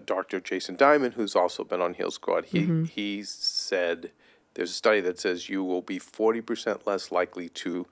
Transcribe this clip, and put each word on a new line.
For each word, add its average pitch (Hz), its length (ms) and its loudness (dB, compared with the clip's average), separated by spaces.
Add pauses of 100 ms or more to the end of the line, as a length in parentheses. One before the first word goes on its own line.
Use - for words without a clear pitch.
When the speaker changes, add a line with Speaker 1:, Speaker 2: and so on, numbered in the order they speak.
Speaker 1:
Doctor 95 340 -2
Jason 95 380 -6
Diamond, 139 380 6
who's 107 200 -2
also 90 300 2
been 90 160 -2
on 87 140 0
Heal 90 160 -4
Squad, 85 360 -2
he, 175 140 0
Speaker 2:
Mm-hmm. 165 240 2
Speaker 1:
he 104 400 -4
said - 880 -2 (420)
there's 85 160 -4
a - 40 -6
study 107 260 4
that 90 180 -2
says 90 320 -2
you 95 140 0
will 90 180 -2
be 92 160 -6
forty 110 420 0
percent 110 460 -4
less 98 260 -2
likely 90 380 -2
to, 90 420 -6